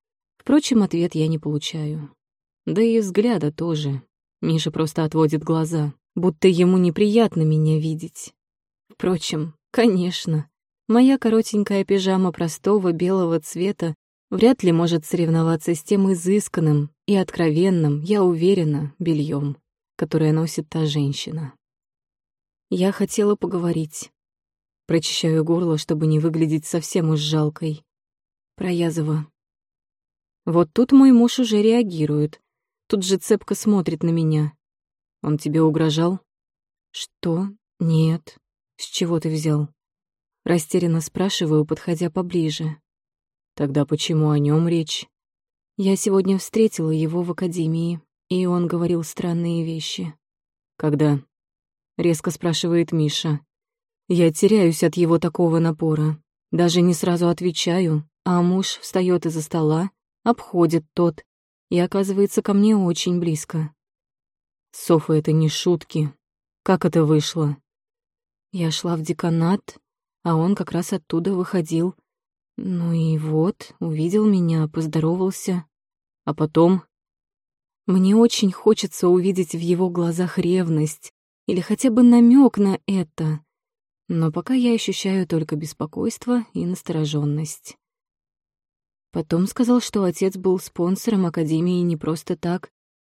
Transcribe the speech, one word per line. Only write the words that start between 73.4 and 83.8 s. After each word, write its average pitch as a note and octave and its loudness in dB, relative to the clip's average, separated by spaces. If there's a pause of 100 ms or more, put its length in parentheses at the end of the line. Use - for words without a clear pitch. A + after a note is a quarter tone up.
увидел E3+ 0
меня, E3 2
поздоровался. E3 -2 (580)
А D3+ -6
потом? E3 2 (1040)
Мне F#3+ 4
очень A3+ 4
хочется - 0
увидеть F3+ 2
в E3 -6
его F3 0
глазах F3 -2
ревность E3 -2 (340)
или F3+ -2
хотя G#3+ 0
бы A#3 4
намек A#3+ 8
на G3 2
это. D#3+ -2 (680)